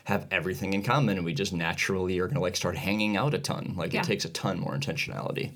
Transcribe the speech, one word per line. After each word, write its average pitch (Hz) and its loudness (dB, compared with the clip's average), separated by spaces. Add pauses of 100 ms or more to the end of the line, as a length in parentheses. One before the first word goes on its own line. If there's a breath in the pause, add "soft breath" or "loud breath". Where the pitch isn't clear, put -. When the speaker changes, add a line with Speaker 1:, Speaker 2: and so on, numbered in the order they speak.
Speaker 1:
have 101 0
everything 92 0
in 98 0
common, 120 4
and 87 -2
we 85 0
just 98 0
naturally 92 0
are 90 2
gonna, 143 2
like, 90 0
start 87 0
hanging 104 2
out 143 2
a 92 0
ton. - -4
Like, 87 -2
Speaker 2:
Yeah. 214 0
Speaker 1:
it 196 2
takes 107 0
a - -6
ton 92 -2
more - -2
intentionality. - -4